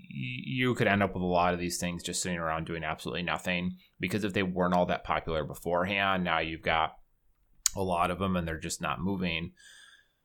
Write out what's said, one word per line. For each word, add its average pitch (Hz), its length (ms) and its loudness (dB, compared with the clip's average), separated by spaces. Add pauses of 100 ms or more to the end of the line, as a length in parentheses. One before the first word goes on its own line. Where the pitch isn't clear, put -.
you 127 680 -2
could 117 100 2
end 101 160 6
up 95 120 2
with 90 100 -2
a - 20 0
lot 90 280 4
of 87 80 -2
these 87 160 -2
things 87 260 -4
just - 180 -4
sitting 90 160 -2
around 80 280 -2
doing 82 180 -6
absolutely 78 400 -4
nothing, 87 540 -2 (240)
because 98 240 0
if 95 80 -2
they 101 100 2
weren't 90 300 2
all 90 140 4
that - 180 -2
popular 78 400 0
beforehand, 92 800 0
now 82 140 2
you've 80 220 -4
got 80 360 2 (760)
a 101 80 -4
lot 90 300 2
of 87 80 -4
them 95 160 2
and 87 100 0
they're 80 140 -4
just - 220 -8
not 73 180 -2
moving. 87 540 -2 (720)